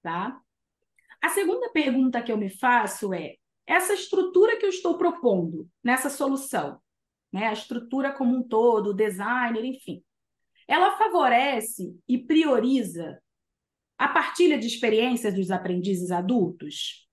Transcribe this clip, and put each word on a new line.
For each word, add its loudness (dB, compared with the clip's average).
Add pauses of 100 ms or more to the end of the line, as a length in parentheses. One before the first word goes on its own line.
tá? -6 (840)
A 0
segunda -2
pergunta 2
que -6
eu 0
me -4
faço 0
é: -8 (280)
essa 2
estrutura 4
que -2
eu 2
estou -2
propondo 0 (140)
nessa 0
solução, -4 (500)
né, -4
a -2
estrutura -4
como 0
um -4
todo, 2
o -2
designer, -2
enfim, -10 (640)
ela 2
favorece 0 (120)
e 2
prioriza 0 (760)
a 0
partilha 2
de -4
experiências 0
dos -2
aprendizes -2
adultos? -2